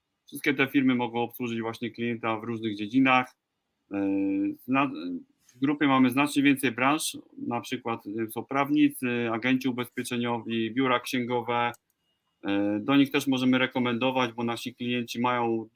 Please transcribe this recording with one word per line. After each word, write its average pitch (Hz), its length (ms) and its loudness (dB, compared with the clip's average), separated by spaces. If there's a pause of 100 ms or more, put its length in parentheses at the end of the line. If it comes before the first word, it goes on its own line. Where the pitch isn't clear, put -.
(260)
Wszystkie 143 280 -2
te 131 140 2
firmy 131 260 2
mogą 120 280 -2
obsłużyć 117 380 -6
właśnie 113 300 -6
klienta 113 460 -4
w 107 80 -10
różnych 113 320 -4
dziedzinach. 127 580 2 (580)
E, 101 60 -2 (680)
zna-, 135 260 0 (640)
w - 40 -20
grupie 147 280 0
mamy 131 240 6
znacznie 143 320 2
więcej 135 300 4
branż, 135 440 0 (220)
na 120 220 -4
przykład, 117 460 -6
e, 107 240 -4
są 113 140 -6
prawnicy, 139 880 2
agenci 127 360 0
ubezpieczeniowi, 117 1040 -4
biura 127 260 4
księgowe. 120 720 -2 (720)
E, 101 360 0
do 139 160 2
nich 135 140 4
też 143 160 0
możemy 127 320 2
rekomendować, 127 760 0
bo 117 120 -6
nasi 117 300 -6
klienci 120 460 -4
mają 117 560 0